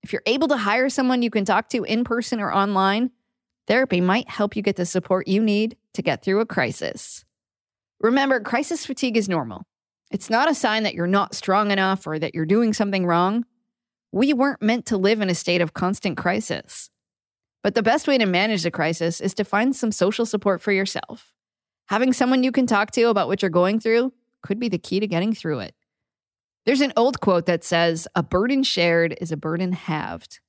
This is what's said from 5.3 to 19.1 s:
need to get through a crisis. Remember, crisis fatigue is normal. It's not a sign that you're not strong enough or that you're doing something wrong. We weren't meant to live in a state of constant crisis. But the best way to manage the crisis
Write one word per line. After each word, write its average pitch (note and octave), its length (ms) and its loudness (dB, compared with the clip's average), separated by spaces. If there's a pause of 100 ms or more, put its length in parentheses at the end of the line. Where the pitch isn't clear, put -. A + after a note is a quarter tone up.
need G#3+ 340 0 (180)
to - 80 -6
get D3+ 200 -2
through F#3+ 180 0
a A3+ 60 0
crisis. - 760 -6 (760)
Remember, C4 420 2
crisis C#4 460 -4
fatigue B3+ 300 -2
is G3+ 120 2
normal. B2+ 380 -4 (440)
It's - 200 -6
not B3+ 200 4
a C#4+ 40 2
sign A3 300 0
that G3+ 100 -2
you're E3+ 120 -2
not G3 280 2
strong G3+ 360 2
enough F#3+ 360 0
or D#3 120 -4
that D#3 160 -6
you're D#3+ 120 -2
doing G#3+ 260 4
something G3 340 0
wrong. F3+ 380 2 (640)
We C4 220 2
weren't C4 300 0
meant A3+ 240 0
to G#3+ 100 0
live G#3 240 2
in G3 80 0
a F3 80 0
state F3 240 0
of D#3+ 140 -2
constant F#3 420 -2
crisis. - 720 -4 (720)
But G3 120 0
the A3+ 80 2
best A#3 260 2
way C#4 80 4
to A3+ 100 4
manage F#3+ 360 0
the E3+ 80 -2
crisis E3 500 -2